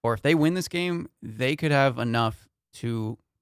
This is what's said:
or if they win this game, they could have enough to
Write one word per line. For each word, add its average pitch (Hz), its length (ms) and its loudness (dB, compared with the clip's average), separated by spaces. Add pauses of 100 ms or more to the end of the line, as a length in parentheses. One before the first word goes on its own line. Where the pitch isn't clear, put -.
or 117 100 2
if - 80 -6
they 151 140 4
win 160 180 4
this 180 140 -4
game, 175 400 -4 (140)
they 127 340 -2
could 151 160 0
have 135 260 4
enough 117 500 -2 (260)
to 113 440 -4 (240)